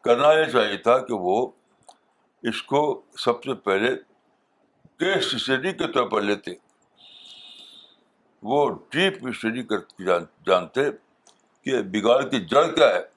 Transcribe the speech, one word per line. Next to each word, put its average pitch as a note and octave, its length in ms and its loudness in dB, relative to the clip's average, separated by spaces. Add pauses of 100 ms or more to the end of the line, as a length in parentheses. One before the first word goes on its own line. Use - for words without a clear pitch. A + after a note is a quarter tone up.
کرنا B2+ 320 4
یہ D#3 120 4
چاہیے G#2+ 320 0
تھا A#2+ 200 4
کہ B2+ 160 -4
وہ G2+ 340 -2 (960)
اس A#2 200 -6
کو C#3+ 380 -2 (160)
سب A#2 260 -2
سے C3+ 100 -6
پہلے G#2 420 0 (1040)
کیس F#3+ 340 -2
اسٹڈی C#3 400 -2
کے - 140 -6
طور B2 200 -2
پر G#2 140 -2
لیتے، G2+ 300 -4 (1900)
وہ C3+ 260 2
ڈیپ F#3 520 -2
اسٹڈی A#2+ 420 -6
کر G#2+ 160 -4
کے - 260 -14
جان-، F2 400 -2
جانتے F#2 360 0 (800)
کہ C3 200 -2
بگاڑ A2 480 2
کی A#2+ 160 -2
جڑ D#3 300 2
کیا D3+ 120 6
ہے F2+ 140 2 (160)